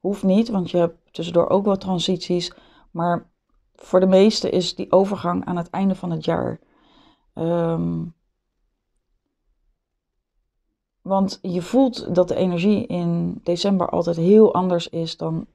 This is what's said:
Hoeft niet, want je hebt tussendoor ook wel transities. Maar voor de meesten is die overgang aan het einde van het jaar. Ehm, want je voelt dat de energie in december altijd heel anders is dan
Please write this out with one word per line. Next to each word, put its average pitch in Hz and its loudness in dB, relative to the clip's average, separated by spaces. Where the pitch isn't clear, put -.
Hoeft 202 -6
niet, 202 2
want 190 -4
je - -4
hebt 170 -2
tussendoor 170 0
ook 196 2
wel 202 0
transities. 180 -4
Maar 170 -4
voor - 0
de 185 4
meesten 196 4
is 175 -2
die - -6
overgang 185 0
aan 175 -6
het 170 -8
einde 190 -2
van 180 -8
het 160 -6
jaar. 165 -2
Ehm, 165 -2
want 190 -2
je 180 -4
voelt 247 0
dat 175 2
de - -2
energie 185 0
in 170 -4
december 175 0
altijd 170 -2
heel 196 6
anders 180 0
is 165 -8
dan 165 -6